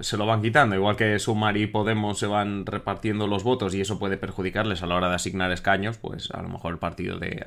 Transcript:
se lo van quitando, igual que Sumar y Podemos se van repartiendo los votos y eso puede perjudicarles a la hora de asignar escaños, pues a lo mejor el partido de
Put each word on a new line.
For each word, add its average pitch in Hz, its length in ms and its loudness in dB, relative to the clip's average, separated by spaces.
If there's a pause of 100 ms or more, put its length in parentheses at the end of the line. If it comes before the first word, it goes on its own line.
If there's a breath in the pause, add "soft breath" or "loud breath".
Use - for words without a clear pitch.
se - 120 -4
lo 104 120 0
van 110 160 4
quitando, 117 320 6
igual 101 200 4
que 107 220 4
Sumar 107 400 2
y 107 80 2
Podemos 107 540 0
se 107 80 0
van 101 400 0
repartiendo 101 580 -2
los 101 180 0
votos 107 300 2
y 98 80 0
eso 98 160 -2
puede 95 200 -2
perjudicarles 95 680 -2
a - 20 -2
la 85 80 0
hora 90 160 2
de 90 60 0
asignar 92 360 -2
escaños, 98 460 0
pues - 320 -8
a 90 140 -8
lo 90 60 -8
mejor 85 240 -6
el 80 60 -8
partido 90 380 -6
de 87 300 -6